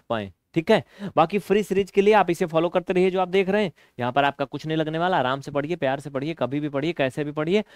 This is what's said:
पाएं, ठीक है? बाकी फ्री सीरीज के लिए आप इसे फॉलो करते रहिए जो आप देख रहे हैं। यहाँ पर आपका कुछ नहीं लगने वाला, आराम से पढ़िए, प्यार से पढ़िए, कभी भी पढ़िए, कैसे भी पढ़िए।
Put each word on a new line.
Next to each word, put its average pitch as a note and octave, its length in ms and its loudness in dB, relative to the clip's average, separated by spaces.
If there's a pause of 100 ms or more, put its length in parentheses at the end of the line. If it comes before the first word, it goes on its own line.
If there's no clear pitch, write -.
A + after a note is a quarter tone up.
पाएं, G#2+ 220 -4 (240)
ठीक E3 160 0
है? G3+ 120 4 (340)
बाकी E3 220 4
फ्री G3+ 240 0
सीरीज F#3+ 280 -2
के G3 120 2
लिए G#3 120 6
आप F#3 160 4
इसे F3 160 0
फॉलो E3 220 2
करते F3+ 240 -2
रहिए F#3 180 2
जो F#3 100 0
आप F3+ 80 0
देख F#3 200 0
रहे G#3 160 2
हैं। F3 80 -4 (260)
यहाँ B2 140 -2
पर C#3 120 4
आपका C#3+ 200 0
कुछ C#3+ 220 -8
नहीं D#3 100 -2
लगने D#3+ 220 -2
वाला, F3+ 200 0
आराम C3 220 0
से C#3 100 -14
पढ़िए, C#3+ 260 -4
प्यार C#3 240 -2
से C#3+ 100 -14
पढ़िए, C#3 240 -6
कभी C#3 260 -2
भी D3+ 80 -4
पढ़िए, C#3+ 240 -4
कैसे C#3+ 320 -2
भी D3 80 -8
पढ़िए। D#3+ 320 0 (120)